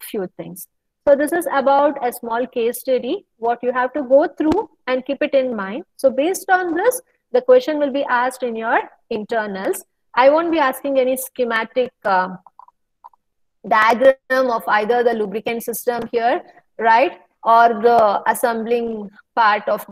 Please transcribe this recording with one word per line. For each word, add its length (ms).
few 360
things. 300
So 80
this 180
is 180
about 560
a 60
small 340
case 340
study, 440
what 240
you 100
have 220
to 80
go 240
through 420
and 200
keep 160
it 100
in 220
mind. 300
So 140
based 400
on 240
this, 260
the 80
question 380
will 140
be 120
asked 380
in 140
your 240
internals. 760
I 140
won't 220
be 80
asking 400
any 180
schematic, 760
uh, 320
diagram 840
of 160
either 360
the 100
lubricant 500
system 480
here, 320
right, 420
or 240
the 440
assembling 840
part 320
of 240